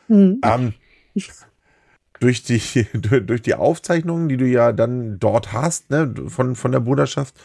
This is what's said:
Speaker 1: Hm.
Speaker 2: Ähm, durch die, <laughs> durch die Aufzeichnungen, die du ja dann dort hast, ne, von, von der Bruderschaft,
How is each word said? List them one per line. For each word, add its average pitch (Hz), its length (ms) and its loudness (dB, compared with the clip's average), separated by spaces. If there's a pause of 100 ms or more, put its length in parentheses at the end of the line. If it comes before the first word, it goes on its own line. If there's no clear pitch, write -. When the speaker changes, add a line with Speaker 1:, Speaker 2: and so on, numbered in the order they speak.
Speaker 1:
Hm. 202 360 6
Speaker 2:
Ähm, 117 300 2 (1500)
durch 123 220 2
die, - 500 0
<laughs> - 0 -
durch 113 500 0
die - 120 0
Aufzeichnungen, 165 720 -2
die 131 80 -2
du 127 100 0
ja 120 260 4
dann 117 460 -4
dort 107 340 0
hast, 147 380 -4
ne, 139 240 0 (140)
von, 127 280 -2
von 127 160 -4
der 131 80 2
Bruderschaft, 135 540 -2 (100)